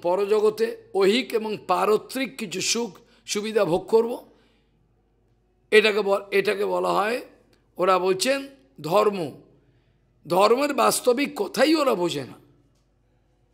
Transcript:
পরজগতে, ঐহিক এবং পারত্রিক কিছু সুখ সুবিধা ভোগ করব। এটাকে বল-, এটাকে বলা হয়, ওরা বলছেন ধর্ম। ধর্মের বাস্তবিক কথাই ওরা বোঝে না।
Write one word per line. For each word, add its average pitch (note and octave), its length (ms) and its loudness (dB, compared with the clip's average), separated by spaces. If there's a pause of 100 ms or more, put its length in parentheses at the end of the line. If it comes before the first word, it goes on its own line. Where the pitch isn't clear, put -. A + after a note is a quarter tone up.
পরজগতে, G#3 920 0
ঐহিক G3 380 2
এবং G#3+ 240 -4 (100)
পারত্রিক G3+ 720 -2
কিছু F#3 240 -8
সুখ A3 360 -4 (280)
সুবিধা G#3 400 -2
ভোগ F3+ 220 -2
করব। A#3 440 0 (1400)
এটাকে G#3+ 300 4
বল-, G3 300 0
এটাকে G3 340 0
বলা F3+ 260 -2
হয়, G#3+ 300 -2 (560)
ওরা F3+ 220 2
বলছেন B3 480 -2 (340)
ধর্ম। F#3 600 -2 (840)
ধর্মের A3+ 460 2
বাস্তবিক A#3+ 640 2
কথাই C4 400 0
ওরা C4+ 200 2
বোঝে D#3+ 280 -4
না। A2+ 100 -16 (1200)